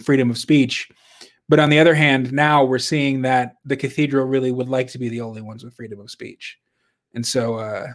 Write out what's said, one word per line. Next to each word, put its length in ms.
freedom 260
of 80
speech. 520
But 120
on 100
the 100
other 140
hand, 400
now 300
we're 160
seeing 420
that 340
the 120
cathedral 480
really 260
would 180
like 200
to 80
be 120
the 120
only 200
ones 220
with 120
freedom 240
of 100
speech. 480
And 120
so, 300
uh, 400